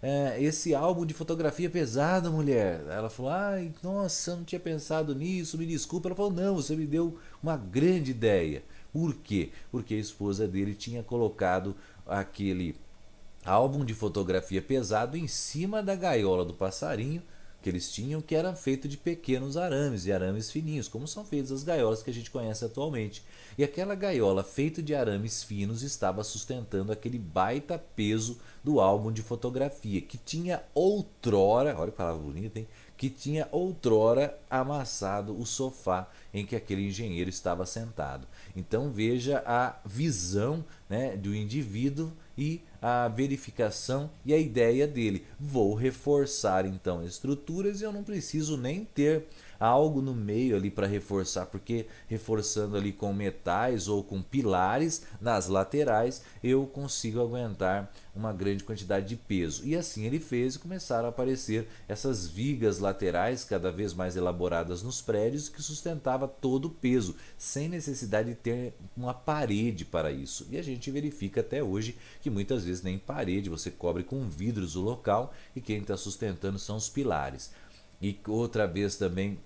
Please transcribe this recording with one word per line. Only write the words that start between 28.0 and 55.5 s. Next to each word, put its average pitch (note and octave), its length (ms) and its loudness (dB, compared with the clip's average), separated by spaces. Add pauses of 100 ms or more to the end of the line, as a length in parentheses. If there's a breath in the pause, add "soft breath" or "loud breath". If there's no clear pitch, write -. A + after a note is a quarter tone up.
do C#3+ 160 6
álbum G#2 320 6
de A2 100 -2
fotografia, B2 760 -2
que - 180 -12
tinha E3+ 420 -4 (140)
outrora, B2+ 1040 4
olha E2 140 -2
que - 40 -12
palavra E2+ 240 -2
bonita, E2 380 -6
hein? A2 80 -6 (300 loud breath)
Que C3 120 -2
tinha D3 440 -4
outrora C3+ 840 6 (140)
amassado A2 880 -2
o A#2 80 -6
sofá G2 600 -2 (260 loud breath)
em G2+ 100 -2
que A2+ 120 -4
aquele G2+ 300 -2
engenheiro F#2 440 -2
estava F2+ 340 -2
sentado. D#2 600 -6 (300 loud breath)
Então A2+ 340 0
veja B2 560 2
a A#2+ 380 2
visão, A2+ 800 0 (240 loud breath)
né, A2+ 280 -2
do G2+ 180 -2
indivíduo B2+ 800 -2 (240 loud breath)
e D#3 240 -2 (200 loud breath)
a A#2+ 280 2
verificação C3 1000 -2 (140)
e C3+ 80 2
a D#3 60 6
ideia B2 480 6
dele. A#2+ 400 0 (120 loud breath)
"Vou B2+ 360 4
reforçar B2+ 920 2
então F#2 400 -2
estruturas E3 760 -2
e G#3+ 40 -4
eu G#3+ 80 -4
não G3+ 120 -6
preciso D#3 520 -2
nem C#3+ 280 -2
ter D3+ 420 4 (320 loud breath)
algo C3+ 440 6
no C3+ 100 0
meio A2 440 2
ali G2 140 2
para G2 180 0
reforçar, G2 580 0
porque A2+ 400 -4 (220 loud breath)
reforçando G#2+ 680 0
ali G2+ 160 0
com G2+ 200 -2
metais G2 760 0
ou G2+ 160 0
com F#2+ 180 -4
pilares A2+ 840 2 (180 loud breath)
nas G2+ 260 2
laterais, A#2 760 2 (200 loud breath)